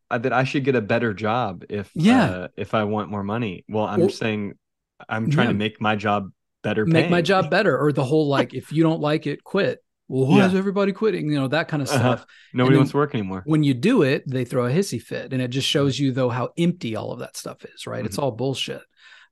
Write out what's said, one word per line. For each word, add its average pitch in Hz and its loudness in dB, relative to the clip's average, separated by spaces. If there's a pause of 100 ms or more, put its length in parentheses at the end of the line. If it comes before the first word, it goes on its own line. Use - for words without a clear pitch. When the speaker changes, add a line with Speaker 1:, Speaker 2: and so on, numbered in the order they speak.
(100)
Speaker 1:
uh, 123 0
that 120 -2
I 127 2
should 135 -2
get 135 2
a 120 2
better 113 0
job 104 -4
if, 104 -8
Speaker 2:
Yeah. 226 4
Speaker 1:
uh, 90 -8
if 101 -4
I 110 2
want 104 -2
more 101 -4
money. 104 -6
Well, 107 -2
I'm 104 -2
Speaker 2:
Well, 98 4
Speaker 1:
saying 104 -4 (540)
I'm 113 -4
trying 131 2
to 101 0
Speaker 2:
yeah. 101 0
Speaker 1:
make 107 -4
my 107 0
job 101 -2 (320)
better 107 0
Speaker 2:
Make 165 4
my 175 4
Speaker 1:
paying. 170 0
Speaker 2:
job 185 2
better. 180 2
Or 147 2
the 143 -2
whole, 151 2
like, 131 0
Speaker 1:
<laughs> - -
Speaker 2:
"If 131 -10
you 156 2
don't 160 2
like 151 -2
it, 147 -6
quit." 185 -2 (260)
Well, 131 0
why 170 8
Speaker 1:
Yeah. 196 8
Speaker 2:
is 185 2
everybody 196 0
quitting? 185 -2
You 147 0
know, 135 -2
that 156 -2
kind 147 -2
of 127 -2
Speaker 1:
Uh-huh. 143 2 (180)
Speaker 2:
stuff. - -16 (280)
Speaker 1:
Nobody 127 4
Speaker 2:
And - -
then 131 6
Speaker 1:
wants - 2
to - -6
work 143 0
anymore. 95 -4
Speaker 2:
when 156 2
you 143 4
do 185 2
it, 139 0
they 127 -4
throw 123 -2
a 120 0
hissy 151 -2
fit. 117 -10
And 127 -2
it 123 -4
just 127 -4
shows 139 0
Speaker 1:
Mm-hmm. 143 -2
Speaker 2:
you, 135 0
though, 127 0
how 123 -4
empty 170 -2
all 110 -8
of 120 -10
that - -14
stuff - -14
is, - -20
right? 117 -8
It's 92 -10
Speaker 1:
Mm-hmm. 151 -2
Speaker 2:
all 135 0
bullshit. 123 -6 (520)